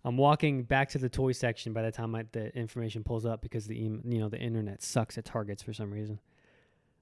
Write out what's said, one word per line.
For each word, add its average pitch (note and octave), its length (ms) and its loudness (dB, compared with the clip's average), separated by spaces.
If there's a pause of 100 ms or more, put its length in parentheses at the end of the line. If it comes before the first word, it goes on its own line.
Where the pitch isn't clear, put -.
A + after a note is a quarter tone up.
I'm B2 140 0
walking C#3+ 460 6
back C3+ 260 4
to - 80 -2
the B2+ 100 2
toy C3 240 2
section A#2+ 400 0
by A2 120 0
the A2 80 0
time A2+ 240 -4
I, A2+ 180 -4
the A2 200 -4
information A2+ 500 -4
pulls A2+ 220 -2
up A2+ 160 0
because A#2 240 -4
the A2 200 -4
em-, A2 200 -2
you A#2 140 2
know, G#2+ 80 2
the G#2 120 -4
internet A2 440 -2
sucks - 340 0
at A2+ 60 -8
Targets G#2 400 -4
for A#2 80 -6
some G#2+ 180 -6
reason. G#2+ 300 -4 (840)